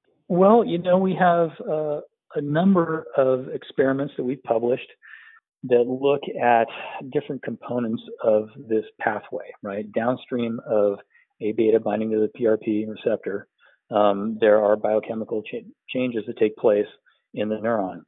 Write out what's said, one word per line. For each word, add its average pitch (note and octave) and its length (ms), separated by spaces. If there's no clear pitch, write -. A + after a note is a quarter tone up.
Well, G3+ 360
you E3+ 140
know, F3+ 200
we F#3+ 200
have, E3+ 320
uh, D3+ 320
a D#3 80
number D#3+ 640
of C3 320
experiments C#3 680
that C#3 80
we've B2+ 180
published A#2+ 480
that A#2+ 220
look C#3 340
at A#2+ 240
different C#3+ 320
components A#2 600
of G#2+ 260
this A2 160
pathway, - 460
right? G#2 300
Downstream A#2+ 760
of G#2 300
A A2 120
beta A2 280
binding A2 300
to G#2+ 100
the G#2+ 80
P A#2+ 180
R A2 120
P G#2+ 280
receptor, G#2 600
um, G#2 500
there G#2+ 220
are G#2 140
biochemical G#2+ 640
cha-, A#2 240
changes B2 380
that A#2 100
take A2 200
place G#2 300
in G#2+ 160
the G#2+ 80
neuron. G2+ 520